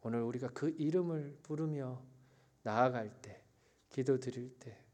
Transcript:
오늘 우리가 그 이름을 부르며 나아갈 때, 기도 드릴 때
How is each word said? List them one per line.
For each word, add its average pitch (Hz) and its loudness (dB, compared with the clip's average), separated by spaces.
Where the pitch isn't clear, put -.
오늘 117 0
우리가 120 -2
그 156 -2
이름을 160 0
부르며 147 -2
나아갈 117 4
때, - -18
기도 131 2
드릴 127 -8
때 110 -16